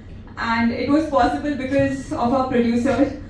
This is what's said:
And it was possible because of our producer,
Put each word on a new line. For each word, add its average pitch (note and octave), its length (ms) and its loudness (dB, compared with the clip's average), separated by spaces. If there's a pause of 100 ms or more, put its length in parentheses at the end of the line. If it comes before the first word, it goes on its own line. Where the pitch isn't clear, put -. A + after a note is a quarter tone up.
(320)
And A#3 380 0
it - 240 -2
was D#4+ 80 4
possible C#4+ 600 0
because C#4 560 0
of A#3+ 120 0
our B3+ 260 2
producer, A#3+ 500 2 (240)